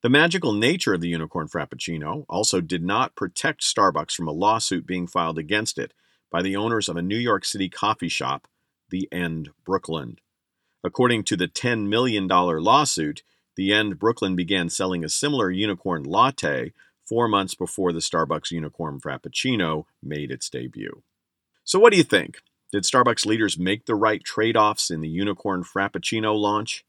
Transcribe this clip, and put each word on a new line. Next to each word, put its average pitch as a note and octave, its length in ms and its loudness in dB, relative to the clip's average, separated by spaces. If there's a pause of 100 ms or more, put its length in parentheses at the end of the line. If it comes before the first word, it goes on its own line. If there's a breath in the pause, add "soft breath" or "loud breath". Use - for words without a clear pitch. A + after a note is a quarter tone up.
The A#2+ 80 2
magical E3 440 4
nature A#2 420 2
of E2 60 -2
the F2 80 -2
Unicorn D#2+ 380 -4
Frappuccino E2 800 -8
also F#2+ 320 0
did E2+ 240 -4
not G2+ 320 -2
protect - 460 -4
Starbucks - 520 0
from E2 140 -6
a D2+ 40 -4
lawsuit G2 560 0
being F2+ 180 -4
filed E2 320 -2
against G2+ 400 -2
it - 160 -8 (380)
by E2+ 100 -2
the F#2+ 140 -2
owners G#2+ 340 -2
of E2 80 -6
a E2+ 60 -4
New G2+ 140 -2
York A#2 280 0
City F#2+ 240 -4
coffee G2+ 400 -2
shop, - 380 -4 (420)
The F#2+ 220 -6
End D#2+ 400 -6 (120)
Brooklyn. D#2+ 540 -6 (680)
According A#2 420 2
to G2+ 120 0
the F2+ 100 0
ten A2+ 400 -2
million G#2+ 380 2
dollar F2+ 340 2
lawsuit, A2 600 2 (340)
The F#2+ 160 0
End G#2 280 0
Brooklyn G#2 360 0
began F2+ 340 0
selling F#2 340 -2
a D#2 60 -6
similar C3 420 0
unicorn F#2 520 -4
latte D#2+ 680 0 (320 soft breath)
four A#2 220 0
months G2 260 0
before F2+ 400 -2
the E2 60 -4
Starbucks D#2+ 500 -2
Unicorn D#2 500 -6
Frappuccino D#2 840 -2 (160)
made D2 300 -6
its - 180 -8
debut. A#1+ 540 -10 (600)
So - 140 0
what A3 140 10
do G3 60 4
you D#3+ 60 6
think? - 380 2 (300)
Did G2+ 140 -2
Starbucks B2 420 4
leaders G#2+ 320 0
make F#2+ 260 -2
the A#2 80 0
right G#2+ 300 2
trade-offs A2 680 2
in D#2+ 120 -4
the D#2+ 60 -4
Unicorn F#2 560 -2
Frappuccino G#2+ 720 -2
launch? G#2 540 -2